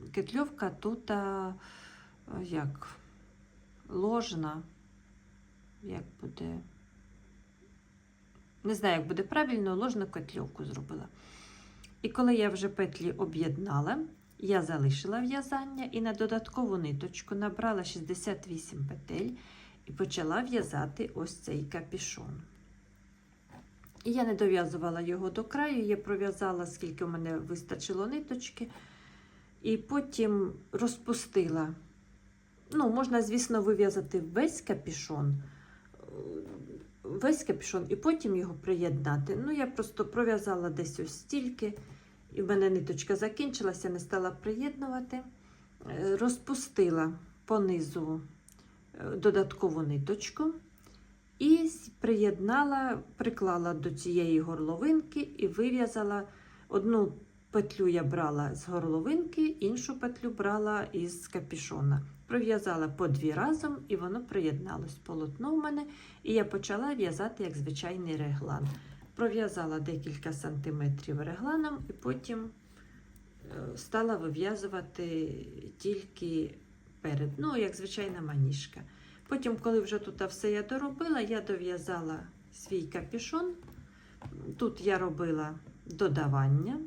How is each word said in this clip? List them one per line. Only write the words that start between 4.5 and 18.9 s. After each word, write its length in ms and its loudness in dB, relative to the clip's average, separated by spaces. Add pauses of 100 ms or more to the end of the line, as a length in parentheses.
як 220 -8 (160)
буде, 400 -8 (2000)
не 100 2
знаю, 240 4
як 100 -2
буде 140 0
правильно, 540 2
ложну 300 0
кетльовку 580 -8
зробила. 440 -8 (920)
І 60 0
коли 260 6
я 160 6
вже 180 0
петлі 440 0
об'єднала, 840 0 (400)
я 240 4
залишила 580 2
в'язання 720 -2
і 80 -2
на 120 2
додаткову 640 0
ниточку 580 -4
набрала 500 0
шістдесят 640 -4
вісім 380 -6
петель 440 -4 (560)